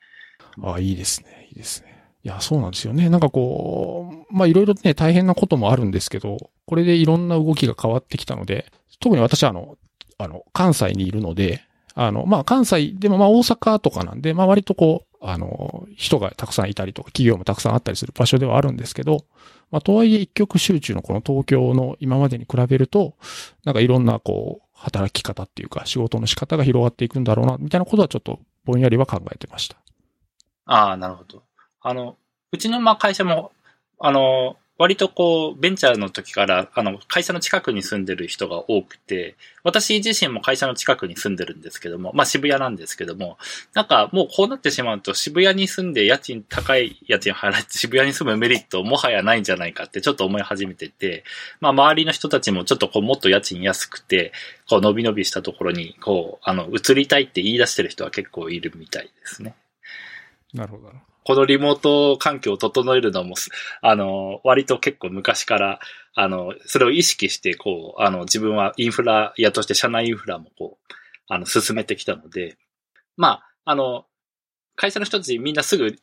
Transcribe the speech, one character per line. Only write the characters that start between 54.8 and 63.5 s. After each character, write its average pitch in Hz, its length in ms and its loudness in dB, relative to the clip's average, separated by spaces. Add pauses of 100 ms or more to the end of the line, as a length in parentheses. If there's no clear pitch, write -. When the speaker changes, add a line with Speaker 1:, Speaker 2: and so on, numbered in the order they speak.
Speaker 2:
の 104 120 4
び 113 100 -2
の 113 100 0
び 104 100 -2
し - 60 -4
た 92 140 -6
と 90 100 -8
こ - 120 -8
ろ 90 60 0
に、 85 300 -8
こ 90 400 -4
う、 - 80 -2
あ - 20 0
の、 180 220 -4
移 123 220 2
り 139 120 0
た 139 120 2
い 135 40 0
っ 131 60 -6
て 92 140 -6
言 107 100 0
い 120 60 0
出 117 80 4
し - 80 -6
て 101 80 0
る 85 60 -4
人 - 140 -10
は - 60 -8
結 - 220 -10
構 82 180 -10
い 85 100 -8
る 80 160 -10
み 80 120 -20
た - 140 -8
い - 20 -16
で - 80 -20 (140)
す - 180 -16
ね。 113 120 -14 (960)
Speaker 1:
な 120 140 -10
る 104 40 -16
ほ 104 100 -18
ど。 110 100 -20 (360)
Speaker 2:
こ 135 100 4
の 135 100 6
リ 139 120 4
モ 143 200 2
ー - 20 -20
ト 143 380 4
環 143 240 -2
境 104 100 -2
を 98 60 -2
整 127 400 0
え - 20 4
る 113 120 0
の 92 120 -4
も、 90 120 -10 (460)